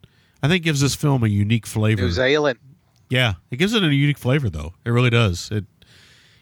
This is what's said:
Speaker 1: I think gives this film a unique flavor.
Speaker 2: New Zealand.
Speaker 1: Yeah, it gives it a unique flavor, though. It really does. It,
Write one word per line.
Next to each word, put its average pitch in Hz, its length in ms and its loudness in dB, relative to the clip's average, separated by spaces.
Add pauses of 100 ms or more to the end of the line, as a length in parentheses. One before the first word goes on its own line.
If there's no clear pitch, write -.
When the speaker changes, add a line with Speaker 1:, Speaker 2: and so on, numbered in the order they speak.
(420)
Speaker 1:
I 139 60 0
think 175 160 0
gives 156 160 0
this 139 160 0
film 139 300 0
a - 20 2
unique 104 400 0
flavor. 107 360 0
Speaker 2:
New 90 80 0
Zealand. 135 480 0 (500)
Speaker 1:
Yeah, 127 240 0 (180)
it 123 60 -8
gives 196 160 0
it 214 100 0
a 151 100 2
unique 143 240 2
flavor, 131 320 0
though. 78 240 -8 (120)
It 120 60 -2
really 123 180 2
does. 113 420 2
It, 104 140 -4 (760)